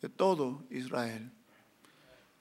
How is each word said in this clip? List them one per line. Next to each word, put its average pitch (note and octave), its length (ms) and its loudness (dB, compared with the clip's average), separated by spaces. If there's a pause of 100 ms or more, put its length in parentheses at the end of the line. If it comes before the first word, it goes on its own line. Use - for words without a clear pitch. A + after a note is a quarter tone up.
de C#3 80 -6
todo D3+ 600 2
Israel. A#2+ 600 -4 (1080)